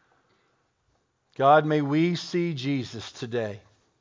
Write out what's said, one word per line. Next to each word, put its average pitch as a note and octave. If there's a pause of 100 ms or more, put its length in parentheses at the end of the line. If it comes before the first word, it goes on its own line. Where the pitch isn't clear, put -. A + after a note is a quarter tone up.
(1400)
God, D3+
may D3+
we D#3+
see E3+
Jesus B2
today A2+ (400)